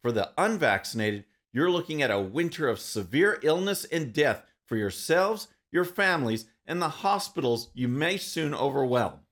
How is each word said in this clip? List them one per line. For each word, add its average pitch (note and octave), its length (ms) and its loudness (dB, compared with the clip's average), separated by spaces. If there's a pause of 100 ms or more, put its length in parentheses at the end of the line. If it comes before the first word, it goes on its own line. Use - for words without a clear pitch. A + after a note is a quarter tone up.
For A#2+ 120 0
the A2 260 -2
unvaccinated, A2 840 0 (280)
you're D#3 180 2
looking D#3+ 300 -2
at C3 100 2
a G2+ 100 2
winter D3+ 480 -2
of A2 120 0
severe B2 640 0
illness F#3 420 0
and D#3 280 -4
death C#3 320 2 (200)
for A2+ 120 -4
yourselves, F3 720 0 (240)
your F3 120 2
families, E3 600 0 (180)
and E3+ 160 -4
the E3 80 0
hospitals D3 880 0
you B2 140 -2
may D3+ 280 0
soon D#3 380 -4
overwhelm. B2+ 680 0 (120)